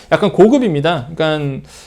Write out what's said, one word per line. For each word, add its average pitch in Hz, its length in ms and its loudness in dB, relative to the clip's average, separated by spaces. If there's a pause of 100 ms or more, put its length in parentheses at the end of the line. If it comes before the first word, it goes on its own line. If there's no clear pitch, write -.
(120)
약간 190 200 0
고급입니다. 175 800 2
그러니까, 151 520 -4 (220)